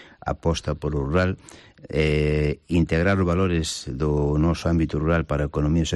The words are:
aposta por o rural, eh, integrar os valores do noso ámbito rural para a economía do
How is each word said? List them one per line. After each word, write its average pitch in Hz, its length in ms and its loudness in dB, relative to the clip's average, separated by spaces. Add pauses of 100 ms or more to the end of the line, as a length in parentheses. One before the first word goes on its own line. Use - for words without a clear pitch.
(220)
aposta - 560 -4
por 71 180 -4
o 71 80 -2
rural, 90 320 0 (540)
eh, 76 800 0
integrar 87 500 2
os 90 80 2
valores 85 640 -2
do 73 480 0
noso 82 320 2
ámbito 80 320 0
rural 80 240 2
para 73 180 -2
a 71 80 -4
economía 78 320 0
do - 120 -4